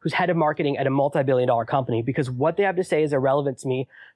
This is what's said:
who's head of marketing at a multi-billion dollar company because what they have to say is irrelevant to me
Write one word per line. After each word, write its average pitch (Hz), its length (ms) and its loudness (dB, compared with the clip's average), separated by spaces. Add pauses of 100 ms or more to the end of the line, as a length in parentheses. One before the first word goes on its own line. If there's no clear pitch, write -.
who's 151 140 -4
head 175 140 0
of 175 80 0
marketing 151 400 0
at 135 100 -2
a 135 40 2
multi-billion 139 560 2
dollar 117 180 2
company 123 380 -2
because 131 260 -2
what 139 280 0
they 202 80 2
have 190 120 0
to 185 80 0
say 156 180 0
is 147 100 0
irrelevant 135 460 0
to - 100 -8
me 127 200 -4 (280)